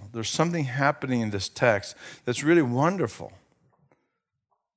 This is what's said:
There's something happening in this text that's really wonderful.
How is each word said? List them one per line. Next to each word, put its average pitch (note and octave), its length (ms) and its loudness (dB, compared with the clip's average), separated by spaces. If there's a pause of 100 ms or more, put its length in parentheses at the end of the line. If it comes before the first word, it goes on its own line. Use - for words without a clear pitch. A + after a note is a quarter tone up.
(120)
There's A2+ 160 -6
something E3 360 0
happening C3+ 560 0
in G#2+ 100 0
this G2+ 180 -4
text A2 460 0 (300)
that's B2 200 -2
really E3 180 6
wonderful. C3 720 -2 (1400)